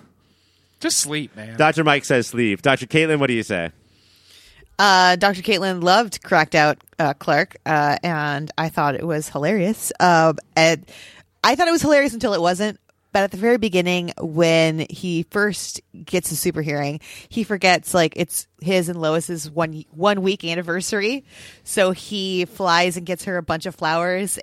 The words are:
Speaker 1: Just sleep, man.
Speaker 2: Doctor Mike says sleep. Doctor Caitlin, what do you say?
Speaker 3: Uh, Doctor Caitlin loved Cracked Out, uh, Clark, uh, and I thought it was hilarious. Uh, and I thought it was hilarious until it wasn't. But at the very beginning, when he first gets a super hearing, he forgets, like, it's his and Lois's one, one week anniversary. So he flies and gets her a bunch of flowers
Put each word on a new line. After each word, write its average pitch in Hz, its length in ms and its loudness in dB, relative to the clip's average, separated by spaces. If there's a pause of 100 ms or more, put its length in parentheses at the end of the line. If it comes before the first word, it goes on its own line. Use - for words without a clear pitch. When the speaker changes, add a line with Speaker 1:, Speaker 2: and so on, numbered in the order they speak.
(800)
Speaker 1:
Just - 180 -4
sleep, 147 380 -6
man. 110 200 -16
Speaker 2:
Doctor 156 280 2
Mike 143 200 2
says 123 220 0
sleep. 113 380 -2
Doctor 131 240 0
Caitlin, 156 320 2
what 139 80 0
do 123 60 0
you 110 100 -2
say? 85 280 -4 (1080)
Speaker 3:
Uh, 185 400 6
Doctor 185 240 0
Caitlin 185 420 -2
loved 196 400 2
Cracked 160 320 2
Out, 151 220 4 (220)
uh, 143 140 2
Clark, 160 520 -2
uh, 147 360 0
and 151 560 -4
I 160 120 -2
thought 143 260 0
it - 100 -6
was 156 220 -4
hilarious. 180 720 -2
Uh, 160 340 6 (220)
and 160 300 2 (580)
I 214 120 4
thought 349 120 2
it 330 40 2
was 339 100 2
hilarious 285 320 4
until 226 200 -4
it 175 80 0
wasn't. 185 380 -2 (320)
But 196 120 2
at 196 80 -2
the 190 60 -14
very 233 200 2
beginning, 180 640 0
when 160 680 2
he 170 440 -6
first 202 500 -4 (240)
gets 180 260 -4
a 156 40 -6
super 160 260 -4
hearing, 147 380 -4 (280)
he 226 160 -6
forgets, 185 520 0
like, 165 200 4
it's - 300 -6 (160)
his 180 260 0
and 175 140 -8
Lois's 160 480 -4
one, 156 400 -4
one 196 320 0
week 190 240 -2
anniversary. 185 800 -4 (380)
So 190 260 0
he 190 560 -4
flies 175 520 0
and 175 100 -10
gets 180 160 -6
her 185 140 -6
a 170 60 -4
bunch 160 220 -6
of - 80 -8
flowers 180 680 -2